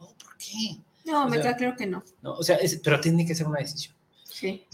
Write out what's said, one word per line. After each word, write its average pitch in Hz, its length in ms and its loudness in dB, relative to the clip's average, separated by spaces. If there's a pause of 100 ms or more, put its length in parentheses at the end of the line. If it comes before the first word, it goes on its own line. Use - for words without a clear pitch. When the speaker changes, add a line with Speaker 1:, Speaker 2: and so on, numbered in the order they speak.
Speaker 1:
No, 165 60 -20 (100)
¿por - 220 -20
qué? 208 400 -8 (260)
Speaker 2:
No, 302 200 2
Speaker 1:
O 247 40 2
Speaker 2:
me 233 80 2
Speaker 1:
sea, - 60 2
Speaker 2:
queda 247 140 2
claro 247 200 -2
que 214 100 -6
no. 185 180 -4 (180)
Speaker 1:
no, 139 120 -8
o 170 80 -6
sea, 170 140 4
es, 185 260 2
pero 143 180 4
tiene 170 260 4
que 165 80 -2
ser 156 120 -2
una 151 140 -2
decisión. - 340 -10 (300)
Speaker 2:
Sí. - 500 -8